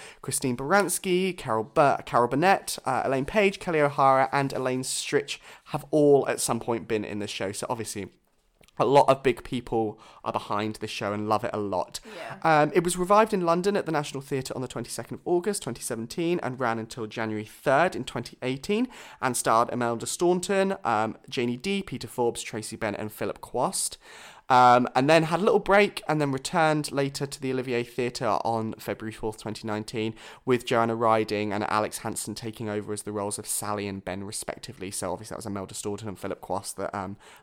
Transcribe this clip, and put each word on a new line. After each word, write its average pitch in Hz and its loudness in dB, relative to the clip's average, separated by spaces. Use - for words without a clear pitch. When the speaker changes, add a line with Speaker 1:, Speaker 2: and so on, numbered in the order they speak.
Speaker 1:
Christine 131 -2
Baranski, 180 2
Carol 110 0
Bur-, 139 4
Carol 120 4
Burnett, 165 2
uh, 127 0
Elaine 131 0
Page, 202 2
Kelly 165 0
O'Hara, 139 4
and 135 0
Elaine 127 -2
Stritch - -2
have 143 -6
all 143 6
at 117 -2
some 120 -2
point 113 -4
been 107 0
in 104 -6
the 101 -4
show. 101 -6
So - -6
obviously, 107 -6
a 139 6
lot 135 8
of 135 4
big 123 2
people 113 -4
are 117 -4
behind 107 -4
the 110 -10
show 104 -4
and 104 -4
love 107 2
it 120 -4
a 107 -4
lot. 98 -4
Speaker 2:
Yeah. 160 0
Speaker 1:
Um, 151 2
it 175 2
was 175 -2
revived 202 4
in 190 0
London 175 2
at - -2
the 160 -4
National 147 -4
Theatre 131 -6
on 123 -6
the 123 -6
twenty-second - -10
of - -16
August 175 0
twenty 120 -8
seventeen 165 -2
and 127 -6
ran 113 0
until 113 -8
January 107 -4
third 151 2
in - -6
twenty - -10
eighteen 139 -2
and 127 0
starred 120 4
Imelda 117 -2
Staunton, 190 2
um, 110 0
Janie 120 -2
Dee, 135 -4
Peter - -8
Forbes, 120 -2
Tracy 110 -8
Bennett 104 -4
and 107 -8
Philip - -6
Quast. - -4
Um, 123 8
and 135 4
then 160 8
had 165 0
a - 0
little 214 4
break 202 4
and 156 2
then 139 0
returned 156 0
later 139 -2
to 139 -12
the 131 -4
Olivier 127 -2
Theatre 120 -2
on 110 -2
February 110 -8
fourth, 110 -6
twenty 110 -8
nineteen, 107 -4
with 123 2
Joanna 117 2
Riding 110 2
and 104 -2
Alex 107 -2
Hansen 107 -8
taking 113 -10
over 104 -6
as 104 -8
the 107 -8
roles 104 -4
of 104 -12
Sally 104 -4
and 98 -6
Ben, 98 -8
respectively. - -10
So 95 -4
obviously 107 -10
that - -10
was - -12
Imelda 98 -8
Staunton 104 -6
and 92 -10
Philip 98 -8
Quast - -8
that, - -6
um, 98 -8